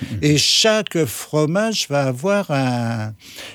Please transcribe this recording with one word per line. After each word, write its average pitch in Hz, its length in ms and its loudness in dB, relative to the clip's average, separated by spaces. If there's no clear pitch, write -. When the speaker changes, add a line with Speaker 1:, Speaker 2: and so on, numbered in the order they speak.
Speaker 1:
Mhm. - 220 -6
Speaker 2:
Et 147 160 4
chaque 214 680 2
fromage 170 840 0
va 143 160 0
avoir 165 460 0
un, 120 600 0